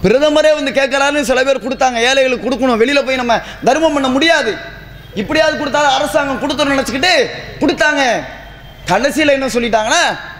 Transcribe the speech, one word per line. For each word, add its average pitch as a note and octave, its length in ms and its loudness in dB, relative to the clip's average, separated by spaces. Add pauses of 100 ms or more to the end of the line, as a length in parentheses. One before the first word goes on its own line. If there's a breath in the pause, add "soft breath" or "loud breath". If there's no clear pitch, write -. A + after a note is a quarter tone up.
பிரதமரே D4+ 520 4
வந்து C#4+ 160 -2
கேட்கறாருன்னு C#4 500 0
சில B3+ 220 0
பேர் C4 260 0
கொடுத்தாங்க. C4 260 0
ஏழைகளுக்கு B3 560 0
கொடுக்கணும், B3 300 0
வெளியில C4+ 260 2
போய் C4 100 -2
நம்ம A#3+ 240 0 (240 loud breath)
தர்மம் D4+ 280 4
பண்ண C4+ 160 0
முடியாது, C#4 460 2 (600)
இப்படியாவது D4+ 440 0
கொடுத்தாலும் C#4+ 340 0
அரசாங்கம் C#4 480 -2
கொடுத்துரும் C#4+ 320 -2
நினைச்சுக்கிட்டு C4+ 560 0 (320)
கொடுத்தாங்க. D4+ 420 0 (840)
கடைசியில C4+ 440 0
என்ன C4+ 160 0
சொல்லிட்டாங்கன்னா A#3 680 0 (240)